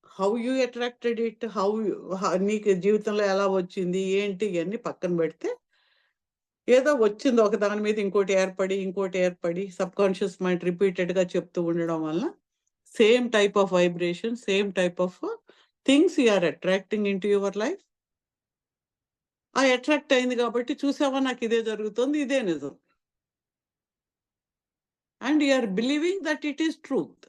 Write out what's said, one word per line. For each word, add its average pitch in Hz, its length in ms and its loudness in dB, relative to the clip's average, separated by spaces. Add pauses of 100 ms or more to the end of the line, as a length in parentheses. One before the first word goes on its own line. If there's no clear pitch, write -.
(100)
How 202 260 0
you 247 180 -2
attracted 240 640 -2
it, 226 280 -4
how 202 300 -2
you, 214 180 -2 (180)
హ-, 185 280 0
నీకు 208 380 0
జీవితంలో 208 480 0
ఎలా 196 220 0
వచ్చింది, 190 540 -2 (120)
ఏంటి, 202 320 -2
ఇయన్నీ 180 320 -4
పక్కన 180 380 -6
పెడితే, 165 340 -4 (1160)
ఏదో 254 280 6
వచ్చింది 226 460 2
ఒక 208 140 4
దాని 208 240 -2
మీద 208 180 0
ఇంకోటి 202 360 0
ఏర్పడి, 190 420 0
ఇంకోటి 190 420 -4
ఏర్పడి, 180 540 -2
సబ్‌కాన్షియస్ 190 680 -2
మైండ్ 180 220 0
రిపీటెడ్‌గా 180 600 0
చెప్తూ 175 380 -4
ఉండడం 165 380 -2
వలన 170 260 -4 (680)
same 240 340 4
type 202 260 2
of 190 160 2
vibration, 180 680 0
same 202 340 -2
type 180 280 -2
of 180 140 -2 (760)
things 294 300 4
you 240 140 4
are 185 140 2
attracting 196 640 -2
into 196 220 -2
your 196 240 0
life. 240 300 -6 (1700)
ఆ 262 120 2
అట్రాక్ట్ 277 440 0
అయింది 247 240 2
కాబట్టి, 240 400 -2
"చూసావా 277 440 -2
నాకు 254 240 -4
ఇదే 226 180 0
జరుగుతోంది, 220 580 -2
ఇదే 269 220 0
నిజం." 147 300 -4 (2500)
And 294 200 2
you 277 120 4
are 254 140 2
believing 294 560 -2
that 302 220 -4
it 294 160 -6
is 320 180 0
truth. 185 500 -6